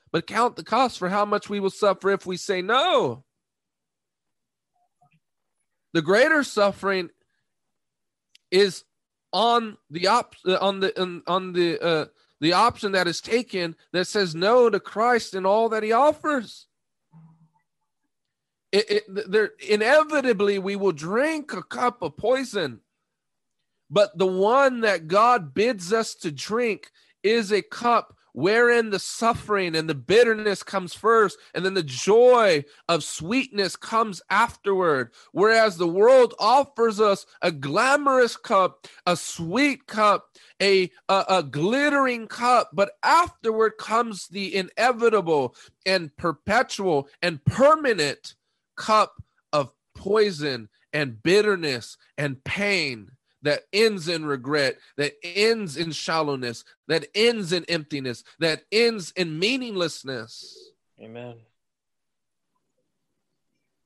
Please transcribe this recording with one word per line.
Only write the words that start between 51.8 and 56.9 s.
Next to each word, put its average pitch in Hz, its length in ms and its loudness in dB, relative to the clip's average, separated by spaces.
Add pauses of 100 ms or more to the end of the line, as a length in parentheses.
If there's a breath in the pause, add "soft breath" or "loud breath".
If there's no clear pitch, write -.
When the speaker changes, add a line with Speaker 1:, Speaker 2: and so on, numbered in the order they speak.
Speaker 1:
and 139 240 -6
pain 160 680 -4 (320)
that 143 280 -2
ends 202 360 0
in 160 160 -4
regret, 139 540 -2 (180 soft breath)
that 143 160 -4 (100)
ends 196 540 -2
in 165 160 -6
shallowness, 139 720 -4 (240 soft breath)
that 160 260 -2